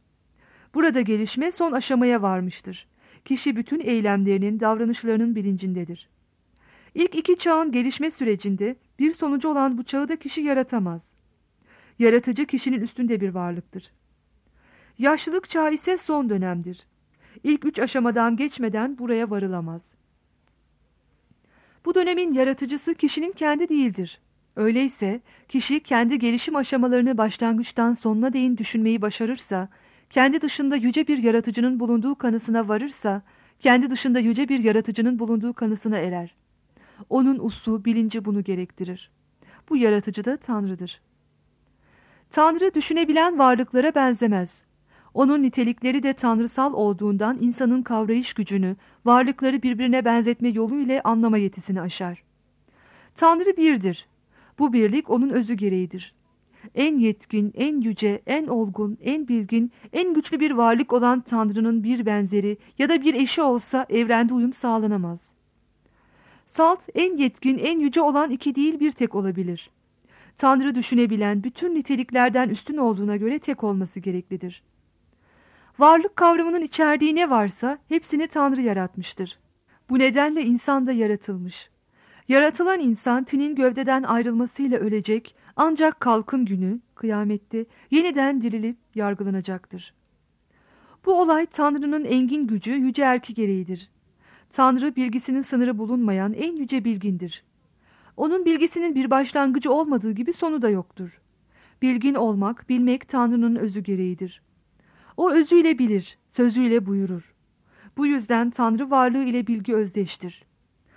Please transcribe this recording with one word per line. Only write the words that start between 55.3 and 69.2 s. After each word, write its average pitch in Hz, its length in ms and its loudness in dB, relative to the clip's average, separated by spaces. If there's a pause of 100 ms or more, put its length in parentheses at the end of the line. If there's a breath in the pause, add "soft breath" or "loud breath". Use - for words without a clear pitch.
gereğidir. 185 640 -4 (600 loud breath)
En 294 240 2
yetkin, 214 560 0
en 285 260 -2
yüce, 208 440 -2
en 302 220 -2
olgun, 214 540 -4
en 277 260 -4
bilgin, 233 440 0 (220 loud breath)
en 349 200 0
güçlü 302 260 0
bir 302 120 2
varlık 233 420 2
olan 247 280 2
Tanrı'nın 226 640 0
bir 233 220 -2
benzeri 208 520 0 (200 soft breath)
ya 285 120 2
da 330 120 2
bir 302 120 2
eşi 262 280 0
olsa 254 480 0
evrende 233 440 2
uyum 247 200 0
sağlanamaz. 214 800 -4 (1160 soft breath)
Salt, 330 500 2
en 349 220 0
yetkin, 262 400 0
en 330 220 0
yüce 285 220 2
olan 294 280 2
iki 254 260 -4
değil 302 240 0
bir 294 120 2
tek 233 240 -4
olabilir. 180 540 -4 (680 soft breath)